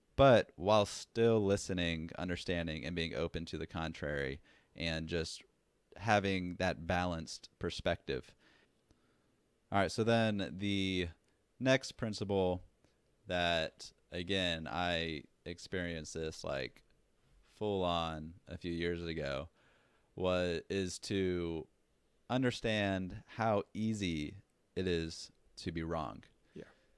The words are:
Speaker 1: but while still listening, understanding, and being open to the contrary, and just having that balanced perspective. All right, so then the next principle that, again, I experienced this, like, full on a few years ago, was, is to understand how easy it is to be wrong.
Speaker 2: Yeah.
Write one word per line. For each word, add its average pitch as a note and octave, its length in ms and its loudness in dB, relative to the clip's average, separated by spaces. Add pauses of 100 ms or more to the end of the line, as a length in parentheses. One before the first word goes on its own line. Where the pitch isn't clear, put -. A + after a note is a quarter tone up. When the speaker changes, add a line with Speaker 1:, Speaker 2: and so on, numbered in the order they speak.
(160)
Speaker 1:
but C3 400 8
while G#2 320 4
still A2+ 580 2
listening, F2 720 0
understanding, E2+ 680 -4
and F2+ 120 -6
being E2 180 -2
open E2 320 -2
to D#2+ 140 -8
the D#2+ 80 -6
contrary, C#2+ 720 -4 (360)
and D#2+ 320 -4
just E2 360 -4 (540)
having F#2+ 580 2
that F2 320 0
balanced F2 640 -2 (100)
perspective. E2 720 -4 (1400)
All G2 60 0
right, F#2 140 4
so A2+ 120 0
then G#2+ 540 2
the F#2+ 520 0 (500)
next C3 340 2
principle G2 720 0 (640)
that, E2+ 640 0 (200)
again, F2 580 -2
I E2 540 -2 (220)
experienced E2+ 680 -6
this, D#2+ 280 -6
like, C#2 400 -6 (720)
full G2+ 260 0
on E2 500 0 (140)
a F2 100 -10
few F2 160 -4
years E2+ 320 -2
ago, D2+ 440 -4 (640)
was, F2+ 540 2
is F#2 300 -2
to F2+ 680 0 (600)
understand G#2+ 1000 0
how A2 360 0 (100)
easy F#2+ 640 -2 (400)
it F#2 120 0
is E2 440 -2 (240)
to - 160 -6
be E2 120 -4
wrong. D#2+ 400 -6 (320)
Speaker 2:
Yeah. - 80 -14 (340)